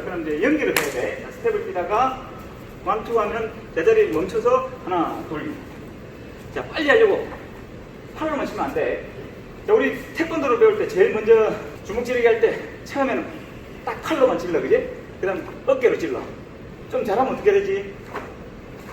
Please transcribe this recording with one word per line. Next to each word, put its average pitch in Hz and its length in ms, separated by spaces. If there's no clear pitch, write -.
그럼 175 200
이제 151 180
연결을 220 360
해야 - 140
돼. - 320
자, - 80
스텝을 - 360
뛰다가 202 600
원투 220 380
하면 214 300
제자리에 185 360
멈춰서 233 580
하나, - 440
둘. - 220
자, - 100
빨리 302 240
하려고 220 380
팔로만 302 320
치면 - 180
안 - 80
돼. - 320
자, - 60
우리 262 220
태권도를 285 420
배울 214 220
때 185 80
제일 190 260
먼저 214 400
주먹 233 180
찌르기 240 220
할 226 160
때 - 180
처음에는 262 380
딱 - 160
팔로만 269 380
찔러, 170 220
그지? 175 280
그 185 60
다음 185 200
어깨로 254 320
찔러. 98 200
좀 226 160
잘하면 240 300
어떻게 - 160
되지? - 420